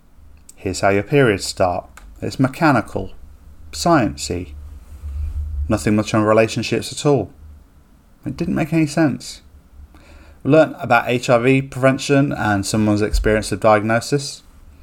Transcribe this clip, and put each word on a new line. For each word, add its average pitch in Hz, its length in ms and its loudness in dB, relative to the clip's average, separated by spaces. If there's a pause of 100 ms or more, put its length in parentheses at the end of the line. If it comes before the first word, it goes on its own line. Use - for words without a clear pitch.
(560)
"Here's - 260 -6
how 101 80 4
your 98 140 2
periods 123 420 2
start." 90 420 -2 (340)
"It's 107 160 -8
mechanical." 131 760 0 (600)
"Science-y." 98 840 -2 (1160)
"Nothing 107 260 0
much 107 180 -2
on 110 100 2
relationships 110 680 0
at - 140 -6
all." 135 260 0 (960)
It - 100 -8
didn't 175 200 -4
make 165 180 -4
any 160 140 2
sense. - 540 -2 (1000)
"Learned 139 360 4
about 120 280 2
H 123 220 -2
I 123 80 6
V 131 240 4
prevention 135 720 2
and 101 320 0
someone's 107 360 2
experience 107 520 0
of 98 80 -6
diagnosis." 113 840 0 (400)